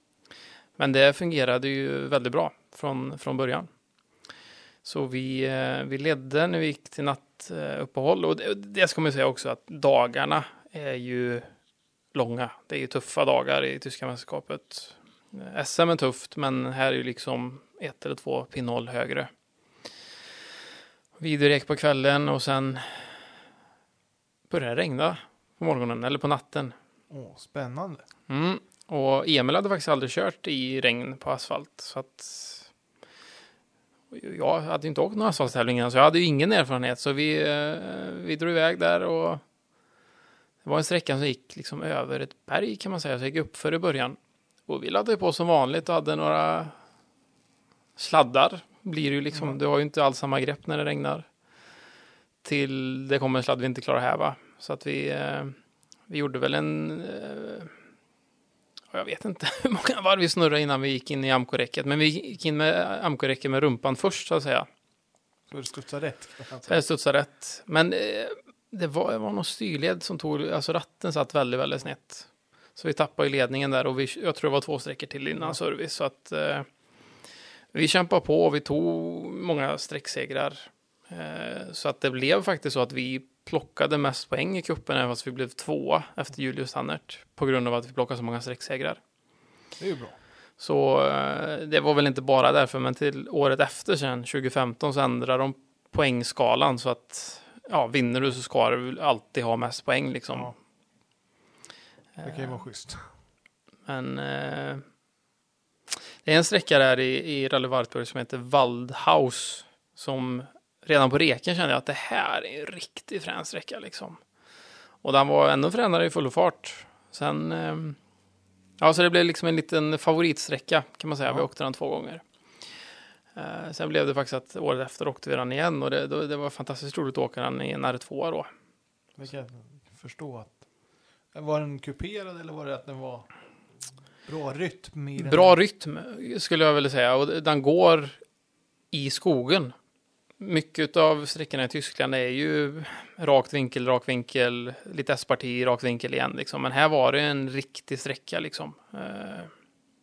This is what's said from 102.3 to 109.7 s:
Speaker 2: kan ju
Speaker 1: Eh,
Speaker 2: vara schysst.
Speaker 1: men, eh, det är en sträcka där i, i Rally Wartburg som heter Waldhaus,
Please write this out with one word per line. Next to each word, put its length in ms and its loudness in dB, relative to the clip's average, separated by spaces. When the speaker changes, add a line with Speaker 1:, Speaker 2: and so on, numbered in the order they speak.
Speaker 2:
kan 80 -12
ju 60 -8
Speaker 1:
Eh, 60 -8
Speaker 2:
vara 100 -10
schysst. 360 -14
Speaker 1:
men, 340 -8
eh, 580 -8
det 80 2
är 40 8
en 80 6
sträcka 340 4
där 220 6
i, 160 0
i 60 0
Rally 200 0
Wartburg 400 -2
som 100 -8
heter 200 -6
Waldhaus, 1300 2